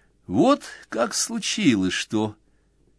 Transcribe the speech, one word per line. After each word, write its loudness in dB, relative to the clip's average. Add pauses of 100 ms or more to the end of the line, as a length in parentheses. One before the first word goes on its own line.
(280)
Вот 2 (280)
как -2
случилось, 0
что -2 (640)